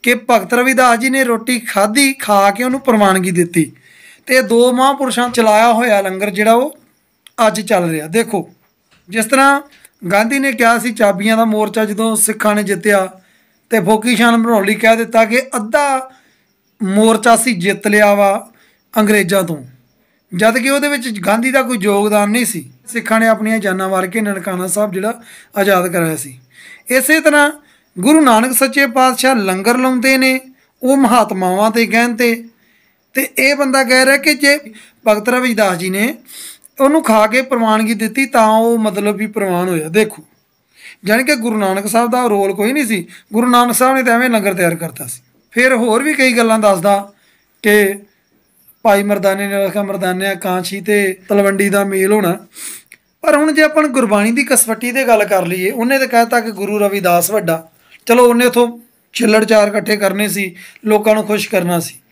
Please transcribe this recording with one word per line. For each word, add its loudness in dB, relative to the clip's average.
ਕਿ 2
ਭਗਤ 0
ਰਵਿਦਾਸ 2
ਜੀ -2
ਨੇ 0
ਰੋਟੀ -2
ਖਾਧੀ, 0
ਖਾ 2
ਕੇ -6
ਉਹਨੂੰ -2
ਪ੍ਰਵਾਨਗੀ 2
ਦਿੱਤੀ। -2
ਤੇ 2
ਦੋ 2
ਮਹਾਂਪੁਰਸ਼ਾਂ 0
ਚਲਾਇਆ 4
ਹੋਇਆ 2
ਲੰਗਰ -4
ਜਿਹੜਾ 2
ਉਹ 0
ਅੱਜ 0
ਚੱਲ -2
ਰਿਹਾ। -6
ਦੇਖੋ, -4
ਜਿਸ -4
ਤਰ੍ਹਾਂ 2
ਗਾਂਧੀ 0
ਨੇ -2
ਕਿਹਾ 2
ਸੀ -4
ਚਾਬੀਆਂ 0
ਦਾ 2
ਮੋਰਚਾ -2
ਜਦੋਂ -4
ਸਿੱਖਾਂ -2
ਨੇ -2
ਜਿੱਤਿਆ, -2
ਤੇ 2
ਫੋਕੀ 0
ਸ਼ਾਨ 2
ਭਨੋਲੀ 0
ਕਹਿ 2
ਦਿੱਤਾ 0
ਕਿ 0
ਅੱਧਾ -2
ਮੋਰਚਾ 2
ਅਸੀਂ 0
ਜਿੱਤ -4
ਲਿਆ 4
ਵਾ 0
ਅੰਗਰੇਜ਼ਾਂ 2
ਤੋਂ, -8
ਜਦ 2
ਕਿ -2
ਉਹਦੇ 0
ਵਿੱਚ -6
ਗਾਂਧੀ 0
ਦਾ 2
ਕੋਈ -4
ਯੋਗਦਾਨ 0
ਨਹੀਂ 0
ਸੀ। -10
ਸਿੱਖਾਂ -2
ਨੇ 2
ਆਪਣੀਆਂ 0
ਜਾਨਾਂ -4
ਵਾਰ -2
ਕੇ -6
ਨਨਕਾਣਾ -6
ਸਾਹਿਬ -2
ਜਿਹੜਾ -6
ਆਜ਼ਾਦ 2
ਕਰਾਇਆ -2
ਸੀ। -14
ਇਸੇ 2
ਤਰ੍ਹਾਂ 2
ਗੁਰੂ 4
ਨਾਨਕ 2
ਸੱਚੇ 0
ਪਾਤਸ਼ਾਹ 0
ਲੰਗਰ -2
ਲਾਉਂਦੇ 0
ਨੇ 0
ਉਹ 2
ਮਹਾਤਮਾਵਾਂ 2
'ਤੇ 0
ਕਹਿਣ 0
'ਤੇ, -2
ਤੇ -4
ਇਹ 2
ਬੰਦਾ 0
ਕਹਿ 2
ਰਿਹਾ 4
ਕਿ 0
ਜੇ 2
ਭਗਤ 0
ਰਵਿਦਾਸ 0
ਜੀ -4
ਨੇ -2
ਉਹਨੂੰ 4
ਖਾ 4
ਕੇ 0
ਪ੍ਰਵਾਨਗੀ 0
ਦਿੱਤੀ -4
ਤਾਂ 2
ਉਹ 2
ਮਤਲਬ -2
ਵੀ -6
ਪ੍ਰਵਾਨ -4
ਹੋਇਆ। -4
ਦੇਖੋ, -2
ਜਾਣੀ 0
ਕਿ 0
ਗੁਰੂ -4
ਨਾਨਕ -4
ਸਾਹਿਬ 0
ਦਾ 0
ਰੋਲ 0
ਕੋਈ -2
ਨਹੀਂ -2
ਸੀ, -4
ਗੁਰੂ 0
ਨਾਨਕ 2
ਸਾਹਿਬ 2
ਨੇ 0
ਤਾਂ 2
ਐਵੇਂ 0
ਲੰਗਰ 0
ਤਿਆਰ 0
ਕਰਤਾ -12
ਸੀ। -16
ਫਿਰ 2
ਹੋਰ 0
ਵੀ -2
ਕਈ 2
ਗੱਲਾਂ 2
ਦੱਸਦਾ 0
ਕਿ 2
ਭਾਈ 4
ਮਰਦਾਨੇ -2
ਨੇ -4
ਆਖਿਆ, -2
"ਮਰਦਾਨਿਆਂ, -4
ਕਾਂਸ਼ੀ -6
ਤੇ -2
ਤਲਵੰਡੀ 0
ਦਾ 0
ਮੇਲ 0
ਹੋਣਾ।" 0
ਪਰ 2
ਹੁਣ 2
ਜੇ 2
ਆਪਾਂ 2
ਗੁਰਬਾਣੀ 0
ਦੀ -2
ਕਸਵੱਟੀ -2
'ਤੇ -2
ਗੱਲ 4
ਕਰ 0
ਲਈਏ, -2
ਉਹਨੇ -2
ਤਾਂ 0
ਕਹਿ 2
ਤਾ 0
ਕਿ -8
ਗੁਰੂ -6
ਰਵਿਦਾਸ 0
ਵੱਡਾ, -4
ਚਲੋ 4
ਉਹਨੇ 2
ਉੱਥੋਂ 0
ਛਿੱਲੜ 2
ਚਾਰ 4
ਇਕੱਠੇ -4
ਕਰਨੇ -2
ਸੀ, -6
ਲੋਕਾਂ 2
ਨੂੰ -2
ਖੁਸ਼ -4
ਕਰਨਾ -2
ਸੀ। -12